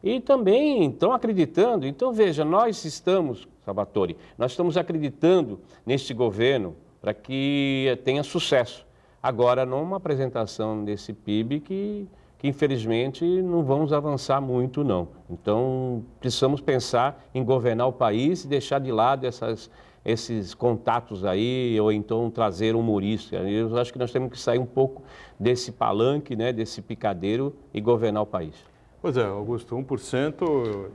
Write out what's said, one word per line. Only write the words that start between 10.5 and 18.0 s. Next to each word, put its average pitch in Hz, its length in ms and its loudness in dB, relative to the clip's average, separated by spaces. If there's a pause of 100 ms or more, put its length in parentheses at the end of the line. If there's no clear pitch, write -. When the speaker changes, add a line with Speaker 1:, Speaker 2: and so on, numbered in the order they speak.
Speaker 1:
desse 104 260 -6
pib 113 500 -2
que, 202 460 -6 (300)
que, 139 100 -4
infelizmente, 131 800 0 (160)
não 175 220 0
vamos 139 280 2
avançar 143 480 0
muito, 127 440 -2
não. 92 240 0 (200)
Então, 123 760 -2 (160)
precisamos 135 420 0
pensar 127 720 0
em 131 100 -2
governar 123 440 2
o 131 60 0
país 127 500 0